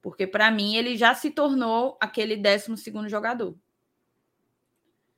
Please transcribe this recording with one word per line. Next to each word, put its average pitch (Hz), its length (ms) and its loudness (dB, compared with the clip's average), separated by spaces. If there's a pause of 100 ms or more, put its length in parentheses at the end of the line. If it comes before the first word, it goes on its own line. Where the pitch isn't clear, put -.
porque 185 260 -4
pra 214 240 4
mim 214 240 0
ele 240 220 -2
já 233 180 6
se - 160 -4
tornou 262 720 0
aquele 220 340 -2
décimo 208 400 2
segundo 214 320 -10
jogador. 214 500 -4 (1600)